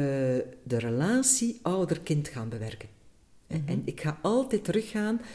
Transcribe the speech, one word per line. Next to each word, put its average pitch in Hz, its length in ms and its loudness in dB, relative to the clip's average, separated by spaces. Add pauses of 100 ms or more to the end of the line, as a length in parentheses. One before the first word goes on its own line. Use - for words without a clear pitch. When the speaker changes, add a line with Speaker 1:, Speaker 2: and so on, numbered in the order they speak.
(640)
Speaker 1:
de 123 140 0
relatie 196 840 2
ouder-kind 170 680 0
gaan 113 220 -6
bewerken. 110 400 -8 (580)
Speaker 2:
Mhm. 160 180 -2
Speaker 1:
En 180 200 0
ik - 160 -6
ga 151 200 -4
altijd 233 420 2
teruggaan 214 580 -2 (140)